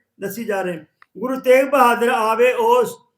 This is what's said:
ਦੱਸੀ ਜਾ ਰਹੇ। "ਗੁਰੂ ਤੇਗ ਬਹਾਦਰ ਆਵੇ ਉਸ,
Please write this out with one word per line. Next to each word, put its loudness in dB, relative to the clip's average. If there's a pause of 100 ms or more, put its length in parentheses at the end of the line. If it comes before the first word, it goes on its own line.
(220)
ਦੱਸੀ -10
ਜਾ -4
ਰਹੇ। -8 (320)
"ਗੁਰੂ -6
ਤੇਗ 2
ਬਹਾਦਰ 2
ਆਵੇ 0
ਉਸ, 0 (200)